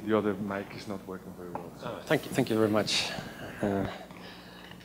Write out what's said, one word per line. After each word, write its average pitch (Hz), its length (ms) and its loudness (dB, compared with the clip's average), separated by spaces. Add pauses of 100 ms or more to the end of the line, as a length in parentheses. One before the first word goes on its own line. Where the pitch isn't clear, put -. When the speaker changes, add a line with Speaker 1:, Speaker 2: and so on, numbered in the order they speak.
Speaker 1:
the 107 80 4
other 104 200 4 (120)
mic 98 200 -2 (100)
is - 100 -10
not 98 200 -4
working 92 280 -8
very 87 160 -10
well. 87 140 -6 (180)
Speaker 2:
Oh, 113 220 -6
thank 151 180 4
you, - 80 -8
thank 127 200 4
you 110 40 4
very 110 140 6
much. 104 400 4 (540)
Uh, 98 240 4 (960)